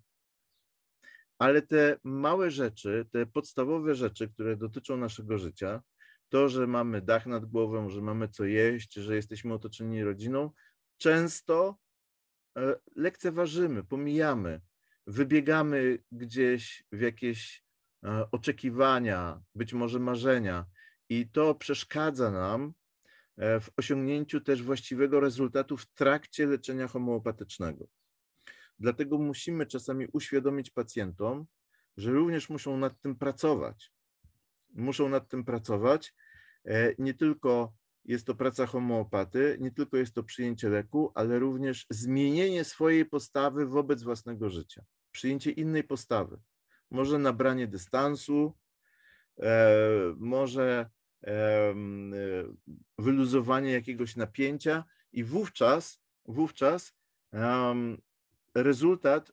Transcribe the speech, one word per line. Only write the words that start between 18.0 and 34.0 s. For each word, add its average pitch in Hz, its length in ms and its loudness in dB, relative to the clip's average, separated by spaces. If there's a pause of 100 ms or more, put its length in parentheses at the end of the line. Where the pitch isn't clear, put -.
e, 107 260 -2
oczekiwania, 120 1120 0 (120)
być 113 180 -6
może 120 260 -2
marzenia 120 680 0 (420)
i 117 220 -2
to 156 240 4
przeszkadza 143 760 -2
nam, 104 420 -2 (640)
e, 110 240 0
w 110 160 -14
osiągnięciu 143 640 -2
też 131 220 0
właściwego 135 580 0
rezultatu 135 560 0
w - 100 -12
trakcie 147 600 0
leczenia 131 420 -2
homeopatycznego. 113 960 -6 (920)
Dlatego 139 400 0
musimy 151 480 -4
czasami 131 460 -6
uświadomić 139 580 -2
pacjentom, 113 760 -4 (500)
że 107 160 -2
również 160 360 0
muszą 139 280 -6
nad 135 240 -2
tym 135 160 -6
pracować. 135 760 -2 (840)